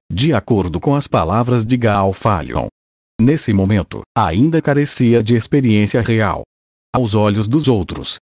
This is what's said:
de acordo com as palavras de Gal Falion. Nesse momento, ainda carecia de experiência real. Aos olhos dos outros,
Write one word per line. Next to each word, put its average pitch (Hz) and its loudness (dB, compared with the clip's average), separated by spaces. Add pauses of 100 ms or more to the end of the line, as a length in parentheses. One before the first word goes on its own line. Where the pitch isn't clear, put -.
(100)
de 131 0
acordo 92 0
com 143 0
as 143 -2
palavras 113 0
de 127 0
Gal 101 0
Falion. 71 -4 (520)
Nesse 127 2
momento, 98 0 (160)
ainda 120 2
carecia 131 2
de 113 2
experiência 117 2
real. 110 -2 (500)
Aos 120 -2
olhos 104 2
dos 139 0
outros, 95 -2 (120)